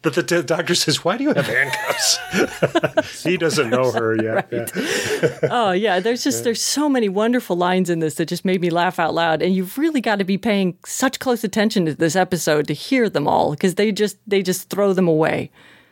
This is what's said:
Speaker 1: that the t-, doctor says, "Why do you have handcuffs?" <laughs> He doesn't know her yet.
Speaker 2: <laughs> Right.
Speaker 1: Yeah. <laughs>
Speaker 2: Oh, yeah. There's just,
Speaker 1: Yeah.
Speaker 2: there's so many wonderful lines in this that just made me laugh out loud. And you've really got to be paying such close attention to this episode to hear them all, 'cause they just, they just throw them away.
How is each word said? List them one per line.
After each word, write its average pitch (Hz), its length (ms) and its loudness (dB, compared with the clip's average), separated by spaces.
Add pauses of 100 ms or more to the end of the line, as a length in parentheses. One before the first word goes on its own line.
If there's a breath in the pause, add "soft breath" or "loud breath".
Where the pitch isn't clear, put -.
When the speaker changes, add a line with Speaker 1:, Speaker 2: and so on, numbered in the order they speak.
Speaker 1:
that 147 100 0
the 175 80 0
t-, 170 220 0
doctor 170 320 0
says, - 280 0
"Why 190 140 0
do 269 60 -4
you 285 100 2
have - 140 2
handcuffs?" - 1800 -2
<laughs> - 0 -
He 180 140 0
doesn't 143 340 0
know 127 200 2
her 113 240 0
yet. 110 340 -2
Speaker 2:
<laughs> - 40 -6
Right. 117 220 -4
Speaker 1:
Yeah. 415 680 -2
<laughs> 143 60 0
Speaker 2:
Oh, 214 220 2
yeah. 190 280 2
There's 233 240 -2
just, 233 160 0
Speaker 1:
Yeah. 120 60 -6
Speaker 2:
there's 233 160 0
so 294 260 0
many 247 220 2
wonderful 214 460 0
lines 180 340 2
in 170 100 0
this 156 160 -2
that 165 120 -2
just - 180 -6
made 185 160 0
me 175 80 0
laugh 175 300 0
out 160 160 0
loud. 160 260 2
And 180 140 2
you've 185 240 -4
really 302 200 0
got 208 200 0
to 196 60 0
be 190 120 0
paying 196 480 0
such - 340 -2
close 247 240 -2
attention 208 440 0
to 143 80 -2
this 160 200 0
episode 165 520 2
to 156 60 -2
hear 233 360 0
them 147 180 0
all, 151 280 2
'cause 180 200 0
they 214 160 2
just, 202 260 -2 (100)
they 202 160 2
just 180 260 -4
throw 196 240 2
them 180 140 4
away. 156 420 2 (420 soft breath)